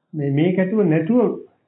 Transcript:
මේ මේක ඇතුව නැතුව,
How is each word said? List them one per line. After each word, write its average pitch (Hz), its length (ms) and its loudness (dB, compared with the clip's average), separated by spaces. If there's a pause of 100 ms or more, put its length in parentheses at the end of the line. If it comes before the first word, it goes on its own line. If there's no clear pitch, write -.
(120)
මේ 143 180 -4
මේක 170 280 0
ඇතුව 190 260 0
නැතුව, 170 540 0 (300)